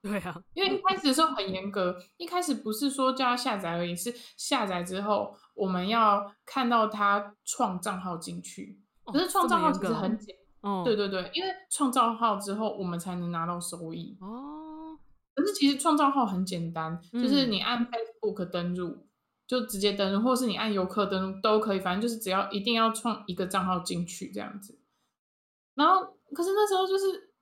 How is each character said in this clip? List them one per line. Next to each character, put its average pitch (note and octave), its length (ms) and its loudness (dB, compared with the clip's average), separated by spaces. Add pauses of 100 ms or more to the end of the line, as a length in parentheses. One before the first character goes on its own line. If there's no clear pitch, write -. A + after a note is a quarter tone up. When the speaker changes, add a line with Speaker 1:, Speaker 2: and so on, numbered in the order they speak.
Speaker 1:
对 G#3 200 -6
啊。 F3+ 220 -10 (120)
Speaker 2:
因 F#4 100 0
为 G4 120 0
一 F#4 40 -2
开 F#4+ 160 2
始 D#4+ 120 2
的 C4 40 4
时 C#4+ 80 4
候 D#4 140 4
很 G3 180 -4
严 F#3+ 180 -6
格， F#3 300 -2 (160)
一 F4 80 -10
开 F4 160 0
始 D#4 140 0
不 G#3+ 180 -4
是 C#4 160 0
说 C4 240 2
叫 C4 140 0
他 B3 100 2
下 B3 220 -2
载 E3+ 140 -4
而 F3 140 0
已， F3 80 -4
是 A#3+ 200 -6 (220)
下 G#3+ 280 0
载 F3+ 180 -2
之 F#3 200 -6
后 G#3 340 0 (180)
我 - 120 -2
们 F3+ 200 0
要 G#3 460 4 (140)
看 B3 240 0
到 A3+ 160 6
他 G#3 480 2 (100)
创 F#3+ 360 -2
账 F#3 200 -4
号 F3+ 160 -6
进 F3 240 -8
去。 - 400 -16 (240)
Speaker 1:
哦， - 80 -10
Speaker 2:
可 C#4 60 4
是 F4+ 100 2
创 F4+ 200 4
账 E4+ 120 2
号 D#4 120 4
其 - 80 -2
实 F#3 120 0
很 G#3+ 260 0
简-， - 100 -14
Speaker 1:
这 - 60 -18
么 - 20 -20
严 - 0 - (260)
格 G3+ 60 -4
哦。 G3 140 0
嗯。 - 20 -4
Speaker 2:
对， A#3 120 2
对， G3+ 120 0
对， F#3 260 -4
因 F4 100 -2
为 F#4+ 60 -2 (180)
创 C4+ 220 0
账 A#3 260 2
号 A3 200 2
之 G3+ 180 -4
后 G#3+ 220 -2
我 G3 80 -6
们 F3 140 -2
才 F3+ 180 -6
能 F3 160 -4
拿 E3 120 -2
到 F3 140 -4
收 E3+ 340 -8
益。 E3+ 280 -12
Speaker 1:
哦。 D#4 760 -12 (380)
Speaker 2:
可 D4 100 2
是 G#4 80 0
其 C#4 160 4
实 C#4 80 2
创 D4+ 200 4
账 C#4+ 160 4
号 C4+ 120 2
很 F#3+ 220 -2
简 E3 260 -4
单， E3 280 -6 (120)
Speaker 1:
嗯。 A#3+ 80 -2
Speaker 2:
就 B3 80 2
是 C4+ 180 4
你 G#3 140 0
按 A#3+ 260 0
Facebook A3+ 580 -4
登 F3 300 -2
入， F3 320 -6 (400)
就 B3 200 -2
直 G3+ 120 -6
接 G3+ 140 2
登 G3 200 2
入， G3 80 4
或 B3 160 4
是 B3+ 100 2
你 F#3+ 100 0
按 A3 160 0
游 F#3 120 2
客 G3 220 0
登 F#3+ 260 0
入 G3 80 -10
都 G#3+ 180 6
可 A3 160 2
以， F#3+ 60 0
反 F#3 140 -2
正 G3+ 60 -2
就 A#3 60 0
是 A3+ 140 -4
只 - 100 -4
要 G3 220 0
一 G3+ 80 -2
定 A#3 140 0
要 A3+ 160 4
创 A3 360 -4
一 F3+ 80 -6
个 F3+ 120 -2
账 F#3+ 180 0
号 F#3 160 0
进 F3 260 -4
去 - 240 -12
这 F#3+ 80 -8
样 G3+ 220 -10
子。 - 180 -20 (960)
然 D4 140 6
后， F#4 300 4 (160)
可 E4+ 100 0
是 F#4+ 80 2
那 G#4 160 4
时 G4 80 2
候 F#4+ 100 4
就 F#4+ 120 2
是 F#4+ 440 -2